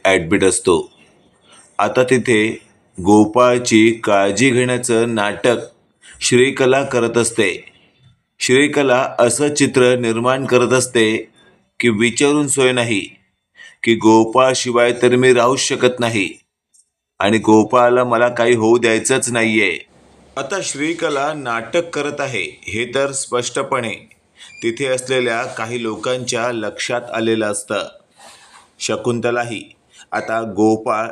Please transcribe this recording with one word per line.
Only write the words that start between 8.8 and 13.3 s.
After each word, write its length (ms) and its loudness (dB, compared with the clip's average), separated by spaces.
असं 340 0
चित्र 420 2
निर्माण 500 -2
करत 280 2
असते 420 2
की 100 2
विचारून 580 0
सोय 240 2
नाही, 300 -2